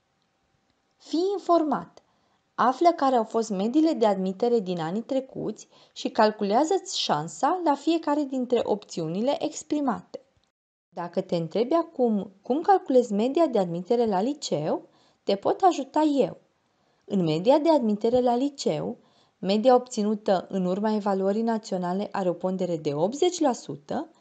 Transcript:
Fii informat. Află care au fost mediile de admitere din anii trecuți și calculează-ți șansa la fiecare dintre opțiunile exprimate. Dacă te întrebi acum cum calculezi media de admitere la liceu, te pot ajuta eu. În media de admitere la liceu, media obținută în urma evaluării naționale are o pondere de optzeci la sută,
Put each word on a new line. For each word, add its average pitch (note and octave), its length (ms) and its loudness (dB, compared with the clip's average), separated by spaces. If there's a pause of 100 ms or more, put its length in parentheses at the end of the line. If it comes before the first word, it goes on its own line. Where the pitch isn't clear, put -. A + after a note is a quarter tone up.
(960)
Fii F4+ 360 -2
informat. E4 680 -2 (520)
Află C4 400 4
care C4+ 200 2
au A3+ 80 4
fost A3 260 -2
mediile B3 440 2
de A#3 120 2
admitere G3 540 2
din F3+ 200 -4
anii E3+ 220 -4
trecuți A3+ 640 -6 (260)
și - 160 -8
calculează-ți A3+ 920 2
șansa A3 640 -2
la D4 120 2
fiecare D#4 460 -2
dintre B3+ 420 -2
opțiunile G3 800 -4
exprimate. C#4 720 -4 (760)
Dacă F3 280 -6
te F#3 140 -4
întrebi F#3+ 380 -2
acum B3 580 0 (100)
cum C#4+ 200 -2
calculezi C#4+ 520 2
media C4 320 2
de A#3+ 140 0
admitere F3+ 460 0
la G3 160 0
liceu, G#3 680 -4 (340)
te G3+ 120 0
pot G4 260 -2
ajuta D4+ 400 2
eu. C#4 400 0 (640)
În F#3+ 180 0
media F3 340 4
de D#4 120 2
admitere A#3+ 520 2
la B3 140 2
liceu, A3+ 640 -4 (420)
media G#3+ 360 4
obținută G#3 760 0
în F#3+ 160 -2
urma G#3 300 -2
evaluării G3 460 0
naționale G3 720 -4
are F#3 180 -2
o E3+ 40 -2
pondere F3+ 440 -4
de D3+ 160 -4
optzeci B3+ 460 0
la C#4 140 2
sută, A3+ 680 -8